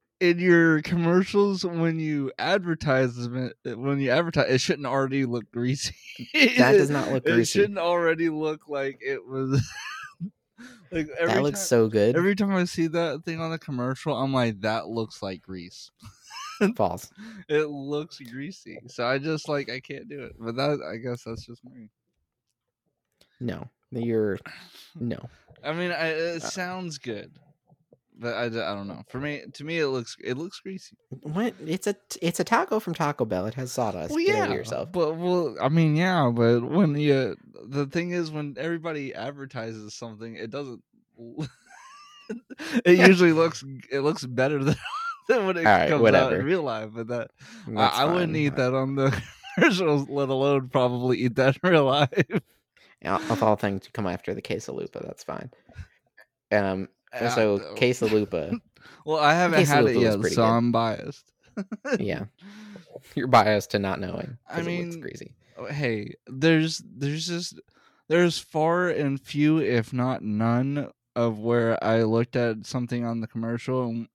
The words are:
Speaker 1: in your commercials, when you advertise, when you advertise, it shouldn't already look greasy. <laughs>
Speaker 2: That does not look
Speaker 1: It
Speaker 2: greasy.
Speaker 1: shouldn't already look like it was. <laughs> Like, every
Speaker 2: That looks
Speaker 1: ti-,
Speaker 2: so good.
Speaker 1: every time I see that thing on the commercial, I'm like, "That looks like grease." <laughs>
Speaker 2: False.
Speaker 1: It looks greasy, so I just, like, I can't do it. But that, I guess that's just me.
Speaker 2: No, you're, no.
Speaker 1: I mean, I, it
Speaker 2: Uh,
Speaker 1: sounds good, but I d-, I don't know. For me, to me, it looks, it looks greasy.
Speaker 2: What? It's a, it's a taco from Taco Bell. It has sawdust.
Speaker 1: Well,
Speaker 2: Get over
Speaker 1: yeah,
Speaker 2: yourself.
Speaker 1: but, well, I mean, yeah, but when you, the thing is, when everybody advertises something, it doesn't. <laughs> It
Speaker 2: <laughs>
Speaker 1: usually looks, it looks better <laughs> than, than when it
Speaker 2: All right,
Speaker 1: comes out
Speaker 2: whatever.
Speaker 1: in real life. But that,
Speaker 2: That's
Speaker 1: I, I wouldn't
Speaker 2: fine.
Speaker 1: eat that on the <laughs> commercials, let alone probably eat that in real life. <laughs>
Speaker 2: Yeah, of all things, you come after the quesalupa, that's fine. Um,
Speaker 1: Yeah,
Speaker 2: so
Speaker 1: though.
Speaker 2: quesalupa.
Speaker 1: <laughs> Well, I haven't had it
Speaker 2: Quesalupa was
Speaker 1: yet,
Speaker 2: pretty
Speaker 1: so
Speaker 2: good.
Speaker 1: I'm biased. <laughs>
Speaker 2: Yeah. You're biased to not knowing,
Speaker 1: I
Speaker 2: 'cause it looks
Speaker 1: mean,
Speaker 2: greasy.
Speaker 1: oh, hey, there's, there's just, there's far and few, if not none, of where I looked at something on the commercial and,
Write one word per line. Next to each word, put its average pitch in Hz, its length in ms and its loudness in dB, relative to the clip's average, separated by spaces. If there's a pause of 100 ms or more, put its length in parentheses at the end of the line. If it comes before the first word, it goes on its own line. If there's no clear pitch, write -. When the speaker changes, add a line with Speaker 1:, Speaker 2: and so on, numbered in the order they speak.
(200)
Speaker 1:
in 175 180 4
your 170 440 6
commercials, 180 840 2
when 165 340 0
you 147 400 -2
advertise, 135 880 0
when 127 720 -4
you 135 120 0
advertise, 156 400 2
it 127 100 4
shouldn't 143 260 -2
already 135 380 0
look 120 260 -4
greasy. 123 440 -4 (200)
<laughs> - 200 -16
Speaker 2:
That 247 380 6
does 147 180 8
not 143 200 0
look 131 160 -2
Speaker 1:
It 160 60 2
Speaker 2:
greasy. 117 280 2
Speaker 1:
shouldn't 202 180 2
already 170 500 2
look 156 400 -4
like 139 320 -4
it 131 260 -6
was. 131 340 0 (600)
<laughs> 226 720 -16
Like, 160 160 -4 (100)
every 170 160 0
Speaker 2:
That - 80 2
looks 143 180 -2
Speaker 1:
ti-, - 60 -6
Speaker 2:
so 117 220 6
good. 110 280 4
Speaker 1:
every 190 200 2
time 196 180 0
I 180 100 2
see 165 240 -2
that 160 360 -4
thing 165 160 -8
on 165 100 -6
the 165 80 -6
commercial, 131 560 -4
I'm 135 200 -2
like, 117 260 0
"That 107 280 -2
looks 113 340 -6
like 95 200 -8
grease." 92 480 -14 (420)
<laughs> - 440 -2
Speaker 2:
False. 90 340 -2 (380)
Speaker 1:
It 151 220 0
looks 147 500 -8
greasy, 135 580 -14 (100)
so 120 180 -6
I 131 120 0
just, 151 300 -6
like, 143 220 -4
I 127 100 -10
can't 139 280 -16
do 143 160 -14
it. 117 140 -16
But 117 180 -6
that, 143 300 -2
I 87 120 -10
guess 120 260 -10
that's 113 220 -12
just 117 180 -20
me. 110 260 -20 (1500)
Speaker 2:
No, 120 280 -8 (220)
you're, 110 480 0 (600)
no. 120 300 -6 (340)
Speaker 1:
I 147 100 -6
mean, 175 180 -4
I, 165 180 -4
it 165 340 -4
Speaker 2:
Uh, - 60 -6
Speaker 1:
sounds 180 500 -8
good, 110 340 -10 (840)
but 117 180 -6
I 120 140 -2
d-, 113 120 -4
I 95 140 -4
don't 98 140 -10
know. 95 200 -12
For 160 100 -10
me, 143 240 -8 (120)
to 143 100 -16
me, 165 160 -4
it 147 80 2
looks, 127 340 -4
it 127 160 -4
looks 175 220 -12
greasy. - 360 -14 (260)
Speaker 2:
What? 196 320 -4 (120)
It's 160 220 -4
a, 208 80 -2 (260)
it's 170 180 -2
a 175 40 2
taco 233 360 0
from 175 140 -6
Taco 147 300 -2
Bell. 98 220 -2
It - 80 -8
has 131 180 -10
sawdust. 92 420 -4
Speaker 1:
Well, 330 100 0
Speaker 2:
Get 403 120 2
over 403 120 0
Speaker 1:
yeah, - 60 -2
Speaker 2:
yourself. - 380 -6
Speaker 1:
but, 165 240 0
well, 175 440 0
I 104 80 2
mean, 156 280 4
yeah, 170 360 2
but 117 300 6
when 151 340 2
you, 139 400 2 (300)
the 139 200 -2
thing 170 260 -4
is, 175 180 -4
when 151 280 -8
everybody 156 560 -6
advertises 113 800 -10
something, 113 420 -14
it 107 140 -10
doesn't. 131 320 -10 (360)
<laughs> 117 300 -10 (1400)
It 180 140 8
Speaker 2:
<laughs> 180 100 10
Speaker 1:
usually 175 240 8
looks, 160 320 0 (260)
it 139 100 -2
looks 143 260 -2
better 131 380 0
<laughs> - 0 -
than, 139 120 2 (520)
than 466 180 4
when 185 100 0
it 170 100 2
Speaker 2:
All 214 60 8
right, 87 160 6
Speaker 1:
comes 160 100 4
out - 40 4
Speaker 2:
whatever. 95 380 6
Speaker 1:
in 107 60 -2
real 175 160 0
life. 110 320 -6
But 113 140 -10
that, 120 220 -6 (360)
Speaker 2:
That's 117 320 0
Speaker 1:
I, 127 40 4
I - 20 4
wouldn't 170 280 2
Speaker 2:
fine. 160 40 -2
Speaker 1:
eat 143 200 0
that 127 180 2
on 135 220 -2
the 135 260 0 (180)
<laughs> - 140 -18
commercials, 156 540 2
let 139 200 -2
alone 135 400 0
probably 123 500 2
eat 120 180 0
that 135 260 4
in 185 80 4
real 156 160 6
life. 139 260 2
<laughs> - 300 0 (600)
Speaker 2:
Yeah, 95 140 -2 (140)
of 104 120 2
all 107 140 6
things, 98 280 -4
you - 80 -20
come 104 140 -4
after 90 280 -4
the 104 80 -10
quesalupa, - 640 -8
that's - 180 -16
fine. - 260 -10 (1000)
Um, 98 380 0 (240)
Speaker 1:
Yeah, 120 220 -2
Speaker 2:
so 107 240 4
Speaker 1:
though. 90 160 -10
Speaker 2:
quesalupa. 107 880 0
Speaker 1:
<laughs> - 60 -20 (340)
Well, 156 140 -2
I 151 160 6
haven't 170 320 4
had 143 200 6
it - 20 6
Speaker 2:
Quesalupa 127 80 2
was 120 80 4
Speaker 1:
yet, 104 160 4
Speaker 2:
pretty 113 160 0
Speaker 1:
so 117 60 4
Speaker 2:
good. 113 60 6
Speaker 1:
I'm 117 240 4
biased. 113 600 -4 (260)
<laughs> 214 400 -6
Speaker 2:
Yeah. 101 260 -4 (880)
You're - 120 -4
biased 107 460 4
to 107 60 2
not 98 220 -2
knowing, 92 380 -8 (100)
Speaker 1:
I - 80 -8
Speaker 2:
'cause 170 100 -4
it 175 40 -6
looks 175 240 -6
Speaker 1:
mean, 165 60 -14
Speaker 2:
greasy. - 340 -14 (220)
Speaker 1:
oh, 120 100 -14
hey, 120 480 -4 (120)
there's, 160 600 2
there's 147 400 -6
just, 175 340 -8 (480)
there's 170 300 4
far 170 500 0
and 139 320 -2
few, 151 380 2
if 117 340 0
not 127 300 -2
none, 120 680 0 (260)
of 117 240 0
where 117 420 2
I 113 220 2
looked 113 320 0
at 117 300 -2
something 123 380 -6
on 117 160 -4
the 110 60 -6
commercial 117 640 -4
and, 113 260 -6